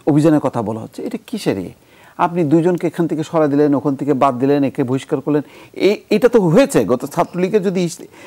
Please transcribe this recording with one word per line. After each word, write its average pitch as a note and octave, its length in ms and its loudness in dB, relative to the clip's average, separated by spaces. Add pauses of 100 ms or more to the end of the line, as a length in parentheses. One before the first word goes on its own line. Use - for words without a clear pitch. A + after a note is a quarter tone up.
অভিযানের D3+ 320 4
কথা B2 220 -4
বলা G#2+ 200 -6
হচ্ছে, - 220 -14
এটা A3+ 140 -8 (100)
কিসের F3 300 -4
এ? F2 120 -8 (480)
আপনি F3 260 0
দুইজনকে E3 440 2
এখান E3 200 -2
থেকে D#3 160 -4
সরা D#3 240 0
দিলেন, C#3+ 260 2
ওখান C#3 220 -2
থেকে C#3+ 180 -2
বাদ C3 260 0
দিলেন, C#3+ 240 2
একে C3+ 200 -2
বহিষ্কার C3 380 -4
করলেন, D3 200 -2 (320)
এ-, - 240 0 (120)
এটা G#3+ 200 4
তো A3+ 120 4
হয়েছে। E3+ 440 4
গত A#2+ 200 -2
ছাত্রলীগের F3+ 580 -2
যদি F#3 200 0
ইস-, - 200 -6 (240)